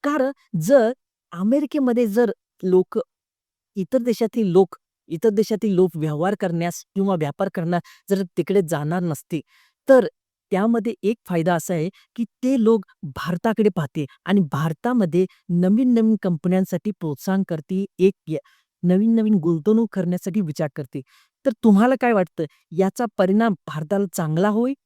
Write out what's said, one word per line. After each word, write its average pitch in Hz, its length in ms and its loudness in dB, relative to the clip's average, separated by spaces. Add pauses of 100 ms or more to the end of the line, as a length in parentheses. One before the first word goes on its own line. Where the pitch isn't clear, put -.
कारण 285 280 -2 (300)
जर 226 320 4 (400)
अमेरिकेमध्ये 247 720 0
जर 220 240 0 (320)
लोक, 185 360 2 (760)
इतर 202 220 -2
देशातील 226 540 -2
लोक, 185 240 2 (320)
इतर 165 200 -2
देशातील 208 460 0
लोक 180 220 2
व्यवहार 156 440 -2
करण्यास 170 440 -4 (100)
किंवा 196 200 0
व्यापार 156 400 -4
करण्यास 175 280 -2 (280)
जर 196 120 0 (140)
तिकडे 185 320 0
जाणार 160 340 -2
नसते, 160 380 -6 (480)
तर 254 180 6 (460)
त्यामध्ये 220 500 0
एक 208 140 -2 (120)
फायदा 175 260 0
असा 170 200 -4
आहे 165 140 -2 (280)
की 233 80 -4 (180)
ते 254 200 0
लोक 220 220 4 (320)
भारताकडे 214 600 -2
पाहते 151 280 -6 (200)
आणि 196 160 2 (120)
भारतामध्ये 175 720 0 (260)
नवीन 208 440 2
नवीन 220 280 4
कंपन्यांसाठी 185 680 -2
प्रोत्साहन 190 580 -4
करते, 185 360 -6 (140)
एक 190 160 4 (140)
य-, 156 100 -4 (440)
नवीन 196 320 2
नवीन 214 200 2
गुंतवणूक 175 580 2
करण्यासाठी 180 480 -4
विचार 151 360 -4
करते. 143 240 -10 (440)
तर 269 80 0 (120)
तुम्हाला 226 360 6
काय 240 120 2
वाटतं, 180 320 -2 (260)
याचा 190 340 -2 (140)
परिणाम 202 360 2 (120)
भारताला 175 480 -4
चांगला 165 340 0
होईल 233 260 -2 (120)